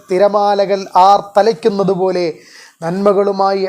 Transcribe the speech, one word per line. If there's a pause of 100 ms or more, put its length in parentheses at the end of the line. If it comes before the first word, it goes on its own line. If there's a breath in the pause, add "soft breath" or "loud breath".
(100)
തിരമാലകൾ (100)
ആർത്തലയ്ക്കുന്നത്
പോലെ (480 loud breath)
നന്മകളുമായി